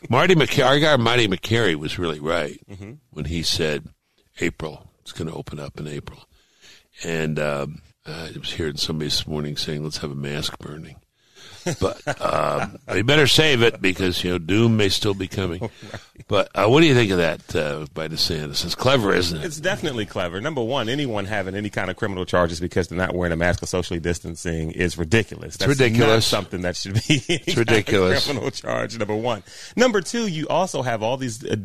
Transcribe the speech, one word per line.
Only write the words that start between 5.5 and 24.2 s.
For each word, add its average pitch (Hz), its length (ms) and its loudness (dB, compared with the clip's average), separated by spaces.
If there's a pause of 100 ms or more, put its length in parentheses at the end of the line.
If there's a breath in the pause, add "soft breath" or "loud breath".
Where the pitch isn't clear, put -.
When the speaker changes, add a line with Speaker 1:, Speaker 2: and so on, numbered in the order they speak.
Speaker 1:
up 71 200 -12
in 76 80 -10
April." - 380 -14 (800 soft breath)
And, 80 340 -2
um, 73 440 -4 (240)
I 80 320 -12
was - 140 -8
hearing 76 240 -6
somebody 76 320 -4
this - 180 -2
morning 76 300 -6
saying, 76 260 -6
"Let's 76 160 -8
have 73 140 -8
a - 20 -10
mask 71 440 -6
burning." 156 380 -14 (840 loud breath)
But, - 420 -4
um, - 560 -2 (140)
we 95 100 0
better 139 240 6
save 147 340 4
it 110 220 4
because, 92 400 0
you 90 80 0
know, 90 80 0
doom 107 380 4
may 104 120 4
still 98 260 0
be 95 120 -6
coming. 92 500 -4
Speaker 2:
<laughs> - 40 -20 (120 loud breath)
Right. - 80 -12 (280 loud breath)
Speaker 1:
But, 98 260 2
uh, 98 140 4
what 135 120 8
do 170 60 8
you 143 80 8
think 117 160 6
of 92 80 2
that, 82 360 0
uh, 78 380 -2
by 78 160 -6
DeSantis? 76 560 -2
It's 85 100 -4
clever, 120 400 2
isn't 87 240 0
it? - 60 -8
Speaker 2:
It's 76 160 -8
definitely 139 460 -2
clever. 92 340 -4
Number 139 220 -2
one, 117 260 -2
anyone 120 360 -2
having 95 300 -4
any 104 160 -2
kind 95 200 -4
of 92 60 -6
criminal 98 280 -4
charges 85 360 2
because 90 280 -2
they're 85 100 -8
not 90 160 0
wearing 87 180 0
a 82 40 0
mask 85 260 2
or - 40 -8
socially 87 340 -2
distancing 82 720 -4